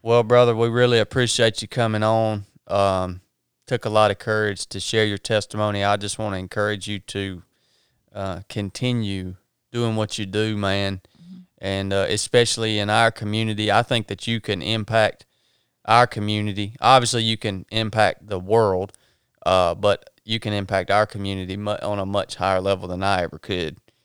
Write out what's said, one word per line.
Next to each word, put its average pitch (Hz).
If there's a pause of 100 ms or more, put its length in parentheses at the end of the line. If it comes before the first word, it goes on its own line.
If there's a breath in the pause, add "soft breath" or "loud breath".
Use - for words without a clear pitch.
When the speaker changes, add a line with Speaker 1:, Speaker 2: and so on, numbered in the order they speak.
Speaker 1:
Well, 117
brother, 120
we 117
really 120
appreciate 113
you 107
coming 110
on. 110 (220)
Um, 95 (460)
took -
a 110
lot 107
of 101
courage 107
to 98
share 110
your 101
testimony. 107
I 101
just 101
wanna 104
encourage 104
you 101
to, 98 (720)
uh, 95
continue 101 (360)
doing 117
what 107
you 104
do, 107
man. 98 (200 loud breath)
Speaker 2:
Mm-hmm. 175 (200 loud breath)
Speaker 1:
And, 98
uh, 98
especially 110
in 104
our 113
community, 107
I 110
think 117
that -
you 117
can 95
impact 107 (580)
our 117
community. 104
Obviously, 120
you 113
can 95
impact 107
the 98
world, 98 (520 soft breath)
uh, 90
but 101 (140)
you 110
can 107
impact 98
our 104
community 95
mu-, 104 (100)
on 101
a 95
much 98
higher 95
level 95
than 90
I 98
ever 82
could, 90 (280)